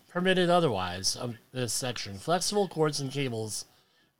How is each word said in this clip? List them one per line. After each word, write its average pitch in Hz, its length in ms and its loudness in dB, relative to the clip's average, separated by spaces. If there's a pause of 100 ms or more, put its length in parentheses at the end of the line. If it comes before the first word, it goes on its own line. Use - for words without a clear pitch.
permitted 180 420 4
otherwise 95 680 2
of 120 200 -6 (160)
this 127 200 -4
section, 107 460 -6
flexible 180 500 0
cords 151 320 0
and 135 100 -4
cables 117 540 -4 (560)